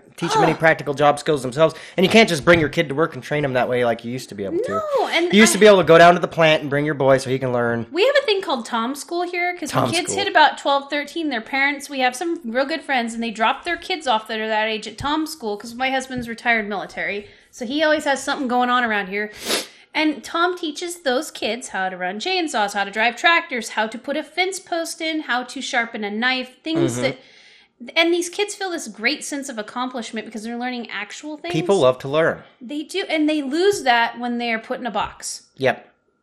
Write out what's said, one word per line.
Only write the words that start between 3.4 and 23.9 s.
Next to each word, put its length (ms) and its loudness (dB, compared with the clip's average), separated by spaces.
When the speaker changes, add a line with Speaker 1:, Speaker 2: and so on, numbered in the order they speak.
Speaker 1:
them 120 -2
that 140 2
way 160 2
like 200 0
you 80 -6
used 160 -10
to 80 -14
be 80 -6
able 160 -4
to. 100 -4
Speaker 2:
No, 80 0
and 260 0
Speaker 1:
You 60 10
used 140 8
to 40 0
Speaker 2:
I 40 6
Speaker 1:
be 40 10
able 120 10
to 60 4
go 140 8
down 160 12
to 60 0
the 80 -2
plant 320 4
and 100 -6
bring 140 0
your 100 0
boy 240 6
so 100 -4
he 120 -2
can 120 -2
learn. 380 0
Speaker 2:
We 160 2
have 160 2
a 20 -10
thing 160 0
called 260 -4
Tom 280 -4
School 280 -6
here 320 -4
'cause 200 -8
when 120 2
Speaker 1:
Tom 40 -2
Speaker 2:
kids 220 -2
Speaker 1:
School. 100 -2
Speaker 2:
hit 80 -2
about 280 4
twelve, 320 -2
thirteen, 400 -4
their 100 -4
parents, 500 -2
we 80 -6
have 160 2
some 300 -4
real 220 -2
good 160 -6
friends, 300 -2
and 80 -8
they 120 -4
drop 320 0
their 120 -2
kids 300 -6
off 220 0
that 100 -6
are 80 -4
that 220 0
age 180 -6
at 120 -14
Tom 280 -2
School 300 -6
'cause 180 -16
my 160 -2
husband's 380 -4
retired 400 -2
military, 580 -6
so 160 -12
he 160 -2
always 220 2
has 180 0
something 240 -4
going 240 2
on 140 2
around 240 -2
here. 240 -6
And 280 0
Tom 360 0
teaches 460 -8
those 260 0
kids 380 -6
how 200 -4
to 80 -6
run 240 -6
chainsaws, 540 -2
how 100 0
to 60 -6
drive 260 0
tractors, 540 0
how 160 0
to 100 -10